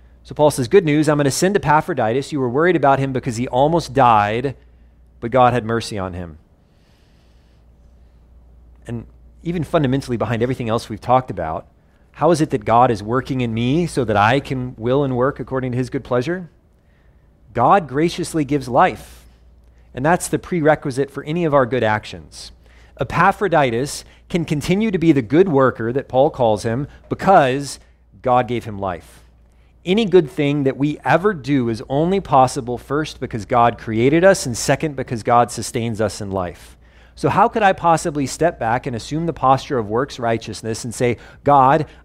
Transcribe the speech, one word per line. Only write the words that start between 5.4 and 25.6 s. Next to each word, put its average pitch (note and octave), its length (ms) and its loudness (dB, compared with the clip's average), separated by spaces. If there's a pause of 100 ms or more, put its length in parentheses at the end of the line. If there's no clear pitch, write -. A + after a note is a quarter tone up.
had A#2+ 100 -2
mercy A2+ 340 -4
on F#2 140 -6
him." F2 260 -12 (2500)
And A#2 200 -10 (360)
even E3+ 220 -4
fundamentally C3+ 540 0
behind A2 240 -2
everything B2 260 -4
else A2+ 200 -2
we've G#2+ 120 -10
talked B2 300 0
about, F2 360 -8 (460)
how D#3 180 0
is D#3 120 2
it D3 80 -2
that G#2+ 160 -6
God A#2 240 4
is G2+ 120 -4
working B2+ 380 -4
in A#2 140 -4
me B2+ 320 0
so D3 180 -4
that G#2+ 120 0
I A2 240 4
can B2+ 360 -8
will B2 280 0
and C3 120 -2
work C3 240 -2
according B2+ 320 -6
to A#2+ 60 -4
his B2+ 100 -4
good B2+ 160 -8
pleasure? D#3+ 460 -4 (1040)
God D3+ 340 4
graciously D#3+ 560 -2
gives C3 240 -4
life, C3 580 -2 (680)
and B2+ 100 -6
that's E3+ 240 0
the - 100 -2
prerequisite D3 720 -2
for C#3 140 -12
any E3 200 -4
of D3 100 0
our C3+ 120 4
good A#2+ 160 -2
actions. G#2+ 720 -6 (480)
Epaphroditus D3 1040 0 (240)
can E3+ 160 -2
continue F3+ 460 -2
to F#3 80 -2
be D#3+ 140 4
the C#3 100 2
good D#3 260 2
worker B2+ 440 2